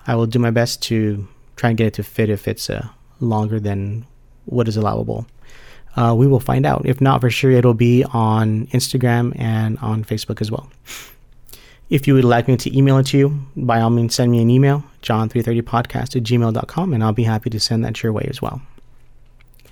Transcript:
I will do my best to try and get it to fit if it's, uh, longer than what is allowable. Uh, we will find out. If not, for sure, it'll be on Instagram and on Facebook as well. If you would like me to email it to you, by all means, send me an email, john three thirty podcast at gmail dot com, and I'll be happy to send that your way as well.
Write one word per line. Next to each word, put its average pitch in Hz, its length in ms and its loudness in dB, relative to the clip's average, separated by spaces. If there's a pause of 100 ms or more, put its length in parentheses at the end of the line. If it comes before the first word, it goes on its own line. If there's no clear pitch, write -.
I 120 80 -2
will 117 120 0
do 117 120 -2
my 117 120 2
best 117 340 -2
to 104 440 -2 (280)
try 117 140 0
and 113 60 0
get 113 100 2
it 104 80 -2
to 104 80 -6
fit 107 280 -2
if 101 180 -4
it's, - 220 -6
uh, 107 180 -6 (320)
longer 110 400 -2
than 101 460 -6 (400)
what 120 220 -2
is 107 80 -4
allowable. 110 500 -2 (680)
Uh, 117 220 2
we 123 100 6
will 139 140 4
find 131 240 0
out. 139 220 0
If 131 140 0
not, 135 200 4
for 120 100 2
sure, 131 200 2
it'll 127 240 6
be 120 380 4
on 110 560 0
Instagram 120 720 -2
and 110 400 -2
on 110 240 -4
Facebook 110 380 -6
as 110 100 -4
well. - 200 -8 (1200)
If 135 160 0
you 135 60 6
would 131 100 6
like 120 240 2
me 127 80 4
to 127 180 -6
email 135 220 4
it 135 120 2
to 139 100 0
you, 143 200 2 (160)
by 117 280 0
all 113 80 2
means, 117 240 0
send 120 180 2
me 117 80 2
an 113 80 4
email, 139 340 4 (200)
john 110 260 -2
three 117 140 -2
thirty 117 180 -2
podcast 120 560 -4
at 123 60 0
gmail 117 320 2
dot 120 120 -4
com, 170 280 -4
and 110 100 0
I'll 110 80 2
be 117 100 0
happy 113 280 -2
to 110 100 -6
send 113 240 -2
that 113 180 -6
your 113 120 -2
way - 160 -4
as - 100 -10
well. - 220 -6 (1080)